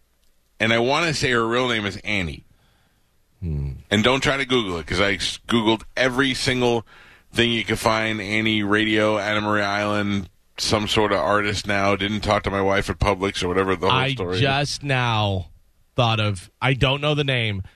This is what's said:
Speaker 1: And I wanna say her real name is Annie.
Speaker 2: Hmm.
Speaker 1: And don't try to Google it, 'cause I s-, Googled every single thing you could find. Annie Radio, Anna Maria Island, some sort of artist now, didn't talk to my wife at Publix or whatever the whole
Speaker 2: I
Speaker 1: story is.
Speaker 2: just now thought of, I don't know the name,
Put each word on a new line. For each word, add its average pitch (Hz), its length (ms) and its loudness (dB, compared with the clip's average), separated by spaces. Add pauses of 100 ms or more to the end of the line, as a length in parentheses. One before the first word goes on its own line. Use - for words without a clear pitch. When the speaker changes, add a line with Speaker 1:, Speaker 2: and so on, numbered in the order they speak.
(600)
Speaker 1:
And 113 140 2
I 117 60 2
wanna 147 340 0
say 135 180 -2
her 117 160 2
real 123 220 0
name 110 160 -2
is 95 120 -6
Annie. 92 460 -6 (1000)
Speaker 2:
Hmm. 73 300 -4 (200)
Speaker 1:
And 104 120 2
don't 127 180 2
try 135 160 0
to 139 80 -2
Google 113 320 0
it, 80 100 -8
'cause 90 140 -2
I 101 120 2
s-, - 340 -6
Googled 110 360 2 (120)
every 127 380 0
single 123 520 0 (480)
thing 117 180 4
you 113 120 -2
could 110 160 -2
find. 110 420 0
Annie 107 420 0
Radio, 107 560 2
Anna 107 220 0
Maria 104 240 0
Island, 101 640 -2 (280)
some 107 300 0
sort 104 240 2
of 95 80 2
artist 104 480 0
now, 101 280 2
didn't 101 260 -2
talk 101 220 2
to 101 80 -2
my 98 100 0
wife 98 280 0
at 95 100 -4
Publix 98 440 0
or 90 40 -2
whatever 95 280 2
the 90 140 0
whole 127 100 4
Speaker 2:
I 135 140 -2
Speaker 1:
story 92 220 -4
is. 101 60 2
Speaker 2:
just 139 420 0
now 113 680 0 (460)
thought 113 240 2
of, 104 300 -4 (120)
I 127 120 2
don't 139 280 0
know 147 140 2
the 147 80 0
name, 113 400 -2 (120)